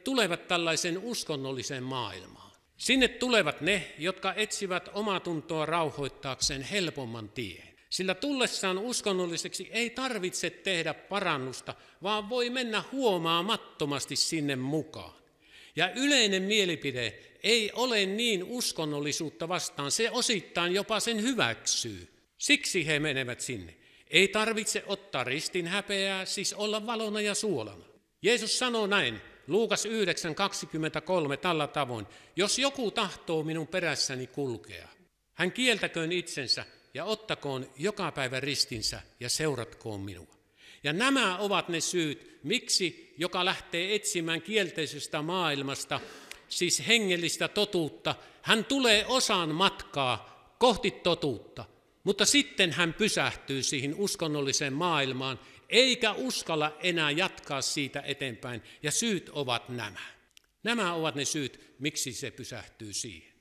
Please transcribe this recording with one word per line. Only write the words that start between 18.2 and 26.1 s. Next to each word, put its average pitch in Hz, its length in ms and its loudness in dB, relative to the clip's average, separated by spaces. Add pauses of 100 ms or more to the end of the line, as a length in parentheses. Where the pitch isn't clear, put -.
uskonnollisuutta 156 1040 -2
vastaan, 151 440 -2
se 226 200 2
osittain 185 600 0
jopa 202 260 0
sen 226 220 0
hyväksyy. 117 880 0 (300)
Siksi - 500 2
he 156 120 2
menevät 131 420 -2
sinne. 92 340 -8 (320)
Ei 180 200 8
tarvitse 214 580 0
ottaa 170 380 -4
ristin 160 440 -2
häpeää, 196 580 -2